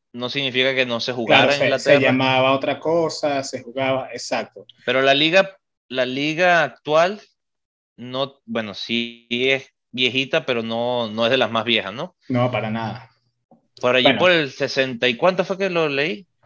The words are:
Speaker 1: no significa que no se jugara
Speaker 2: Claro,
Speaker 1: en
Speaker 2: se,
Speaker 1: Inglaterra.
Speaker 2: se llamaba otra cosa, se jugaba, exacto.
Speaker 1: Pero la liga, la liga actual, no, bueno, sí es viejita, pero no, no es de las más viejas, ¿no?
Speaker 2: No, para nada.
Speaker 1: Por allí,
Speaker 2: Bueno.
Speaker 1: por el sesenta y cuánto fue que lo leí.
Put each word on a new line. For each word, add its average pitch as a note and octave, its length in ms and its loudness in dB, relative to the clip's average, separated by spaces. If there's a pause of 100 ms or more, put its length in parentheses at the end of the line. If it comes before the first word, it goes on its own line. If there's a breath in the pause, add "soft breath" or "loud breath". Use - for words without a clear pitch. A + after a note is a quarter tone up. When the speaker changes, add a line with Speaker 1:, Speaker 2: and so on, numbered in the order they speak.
(120)
Speaker 1:
no B2 160 -8
significa C3 460 0
que B2+ 100 2
no A#2+ 140 -2
se B2+ 140 -4
jugara B2 300 2
Speaker 2:
Claro, C3+ 100 4
Speaker 1:
en C#3+ 60 0
Speaker 2:
se, C#3 80 0
Speaker 1:
Inglaterra. C3+ 340 4
Speaker 2:
se C3+ 40 2
llamaba C3 480 2
otra C#3 280 -2
cosa, D#3 640 -2
se - 180 -10
jugaba, C3 500 -4
exacto. - 540 -8 (180)
Speaker 1:
Pero B2+ 180 0
la C#3 120 6
liga, D#3+ 420 2 (320)
la B2+ 160 -2
liga D#3 600 2
actual, D#3+ 560 0 (760)
no, C3 480 -8
bueno, A2 300 -6
sí A#2 560 -6
es C3 420 -2 (200)
viejita, C3 520 -2
pero A#2+ 180 -2
no, A#2 460 -4
no A2 160 -2
es A#2 60 2
de C3 60 4
las A#2 140 0
más A2+ 140 -2
viejas, G#2 300 0
¿no? D#3 220 -10 (120)
Speaker 2:
No, B2 220 0
para A2 200 -4
nada. A2+ 400 -8 (720)
Speaker 1:
Por B2 140 2
allí, B2+ 100 4
Speaker 2:
Bueno. C3+ 140 4
Speaker 1:
por F3+ 140 4
el D3+ 180 2
sesenta C3 560 -2
y B2 100 0
cuánto F3+ 280 2
fue F#3 120 -6
que F#3+ 140 -4
lo E3 180 0
leí. D3+ 380 -4 (200)